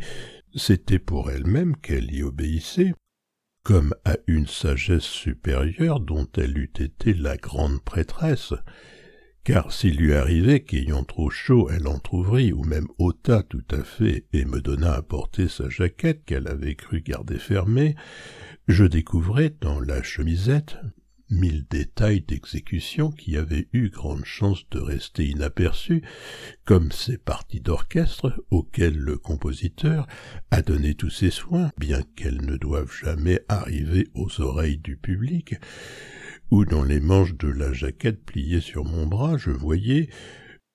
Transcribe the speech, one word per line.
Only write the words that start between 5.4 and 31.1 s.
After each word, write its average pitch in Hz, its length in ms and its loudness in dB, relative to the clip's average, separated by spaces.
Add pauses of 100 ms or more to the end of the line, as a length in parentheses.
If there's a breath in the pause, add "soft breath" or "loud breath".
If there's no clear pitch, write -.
dont 76 360 -2
elle 65 220 0
eût 69 220 -4
été 71 340 0
la 71 240 -2
grande 73 460 -2
prêtresse. - 680 -2 (920 loud breath)
Car - 280 2
s'il 82 260 2
lui 78 160 6
arrivait 82 500 4
qu'ayant 69 400 -2
trop 73 260 -2
chaud 117 420 4
elle 78 160 -2
entr'ouvrît, 92 640 2
ou 67 120 -2
même 76 240 -2 (100)
ôtât 95 460 2
tout - 280 -8
à 69 120 -2
fait, - 500 -2
et 69 120 2
me 67 160 -4
donnât 71 320 0
à 65 80 0
porter - 460 -4
sa - 220 -6
jaquette 156 560 -2
qu'elle 65 220 -4
avait 73 280 -6
cru - 260 -6
garder 58 360 -6
fermée, 117 580 2 (720 loud breath)
je 92 180 8
découvrais 90 760 2
dans 71 180 -2
la 65 240 -2
chemisette 95 760 0 (540)
mille 85 380 2
détails 98 520 2
d'exécution 85 880 -4
qui 82 260 -4
avaient 78 340 -2
eu 117 180 2
grande 73 360 -6
chance - 460 -2
de - 80 -4
rester 71 480 -2
inaperçus, 73 760 0 (640 loud breath)
comme 85 260 6
ces - 280 -4
parties - 420 -6
d'orchestre - 880 0
auxquelles 82 480 2
le 71 200 -4
compositeur 87 880 -2 (420 loud breath)
a 82 140 2
donné 73 320 0
tous - 160 -4